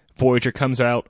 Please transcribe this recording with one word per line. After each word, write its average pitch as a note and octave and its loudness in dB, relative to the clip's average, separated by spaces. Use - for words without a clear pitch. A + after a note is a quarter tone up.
Voyager B2 2
comes C3 -4
out A#2+ 0